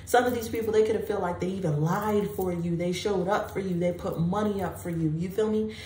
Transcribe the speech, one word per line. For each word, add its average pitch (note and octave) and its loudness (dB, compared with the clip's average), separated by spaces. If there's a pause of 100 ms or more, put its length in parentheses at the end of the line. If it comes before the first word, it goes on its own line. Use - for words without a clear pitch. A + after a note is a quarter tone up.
Some B3 6
of A#3+ 2
these A#3 -4
people, A3 -2
they A3 8
could A3 2
have - -2
felt G3+ -2
like F3+ -2
they F3+ -2
even F3 0
lied G3+ 2
for F3+ -2
you. E3+ -2
They F3 0
showed F#3 0
up G#3+ 0
for - -4
you. F#3 -2
They F3 2
put E3+ -4
money G3 0
up E3+ -4
for F3 -8
you. D#3+ 0
You F#3 -2
feel G#3+ 0
me? A3 0 (100)